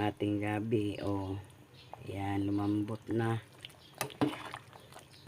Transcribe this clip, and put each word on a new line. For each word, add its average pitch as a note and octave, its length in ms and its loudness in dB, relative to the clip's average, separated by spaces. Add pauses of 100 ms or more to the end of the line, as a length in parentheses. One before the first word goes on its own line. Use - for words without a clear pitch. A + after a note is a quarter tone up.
ating G#2 400 2
gabi. G#2 580 2
Oh. G2 380 0 (720)
Ayan, G2 400 0
lumambot G#2 520 2 (120)
na. A2+ 280 4 (1900)